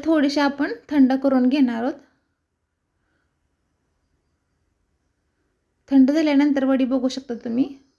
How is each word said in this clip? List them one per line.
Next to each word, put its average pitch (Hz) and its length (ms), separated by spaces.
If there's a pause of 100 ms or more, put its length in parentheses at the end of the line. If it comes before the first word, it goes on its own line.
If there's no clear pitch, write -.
थोडीशी 302 360
आपण 285 340 (160)
थंड 262 240 (100)
करून 262 260
घेणार 240 340
आहोत. 277 100 (4000)
थंड 269 220
झाल्यानंतर 294 540
वडी 262 220
बघू 262 220
शकता 262 260
तुम्ही, 233 320 (320)